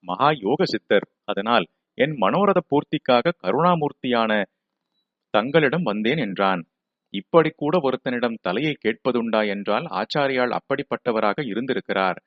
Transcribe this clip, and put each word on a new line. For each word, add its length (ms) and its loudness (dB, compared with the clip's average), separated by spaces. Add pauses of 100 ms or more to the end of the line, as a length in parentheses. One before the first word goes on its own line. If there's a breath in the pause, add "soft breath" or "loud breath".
மகா 300 0
யோக 300 -2
சித்தர், 420 0 (180)
அதனால் 420 0 (320)
என் 220 0
மனோரத 400 2
பூர்த்திக்காக 800 0
கருணாமூர்த்தியான 920 0 (1000)
தங்களிடம் 480 2
வந்தேன்" 340 0
என்றான். 460 0 (520)
இப்படி 420 2
கூட 220 -4
ஒருத்தனிடம் 640 -2
தலையை 380 -2
கேட்பதுண்டா 680 0
என்றால், 420 -2
ஆச்சாரியால் 600 -2
அப்படிப்பட்டவராக 960 -2
இருந்திருக்கிறார். 800 -2